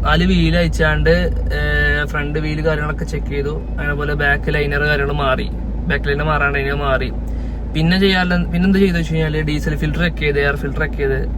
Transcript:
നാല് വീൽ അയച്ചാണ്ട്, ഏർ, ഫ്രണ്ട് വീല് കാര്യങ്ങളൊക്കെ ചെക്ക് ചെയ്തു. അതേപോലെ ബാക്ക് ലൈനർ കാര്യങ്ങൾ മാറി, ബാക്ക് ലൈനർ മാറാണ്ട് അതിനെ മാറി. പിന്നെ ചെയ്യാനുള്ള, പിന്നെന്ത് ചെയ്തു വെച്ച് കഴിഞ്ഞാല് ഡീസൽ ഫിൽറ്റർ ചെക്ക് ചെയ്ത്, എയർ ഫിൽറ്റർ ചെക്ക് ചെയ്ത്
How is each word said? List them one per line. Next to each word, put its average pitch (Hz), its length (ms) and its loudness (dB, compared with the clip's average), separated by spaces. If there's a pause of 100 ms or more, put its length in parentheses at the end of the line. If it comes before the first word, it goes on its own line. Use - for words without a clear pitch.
നാല് 160 240 4
വീൽ 165 300 4
അയച്ചാണ്ട്, 156 540 4 (440)
ഏർ, 147 420 0 (100)
ഫ്രണ്ട് 147 340 -2
വീല് 156 240 -2
കാര്യങ്ങളൊക്കെ 151 440 -2
ചെക്ക് 147 220 -4
ചെയ്തു. 143 200 -2 (240)
അതേപോലെ 147 440 -2
ബാക്ക് 143 340 0
ലൈനർ 143 340 0
കാര്യങ്ങൾ 143 220 0 (120)
മാറി, 131 240 0 (420)
ബാക്ക് 143 180 -2
ലൈനർ 143 220 0
മാറാണ്ട് 143 280 0
അതിനെ 139 180 -2 (100)
മാറി. 127 240 0 (640)
പിന്നെ 165 280 2
ചെയ്യാനുള്ള, 185 340 2 (160)
പിന്നെന്ത് 190 320 4
ചെയ്തു 175 160 2
വെച്ച് 160 120 -2
കഴിഞ്ഞാല് 156 360 0
ഡീസൽ 151 340 0
ഫിൽറ്റർ 156 240 0
ചെക്ക് 160 180 -2
ചെയ്ത്, 143 200 2
എയർ 143 180 0
ഫിൽറ്റർ 143 220 -4
ചെക്ക് - 180 -4
ചെയ്ത് 135 160 0 (200)